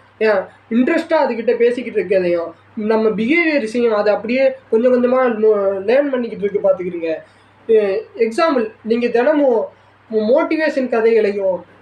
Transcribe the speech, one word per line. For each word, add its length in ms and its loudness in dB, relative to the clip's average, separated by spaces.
ஏன் 160 2
இன்ட்ரெஸ்டா 500 2
அதுகிட்ட 280 -2
பேசிக்கிட்டு 380 0
இருக்கிறதையும், 500 -2
நம்ம 180 2
பிஹேவியர்ஸையும் 800 0
அது 100 0
அப்படியே 340 -2
கொஞ்சம் 240 2
கொஞ்சமா 280 2
நோ-, 120 4
லேர்ன் 240 2
பண்ணிக்கிட்டு 320 -4
இருக்கு 220 -2
பாத்துக்கிறீங்க. 440 -2
எ-, 300 2
எக்ஸாம்பிள், 400 0
நீங்க 260 0
தினமும் 480 2
மோ-, 180 0
மோட்டிவேஷன் 640 0
கதைகளையும், 640 0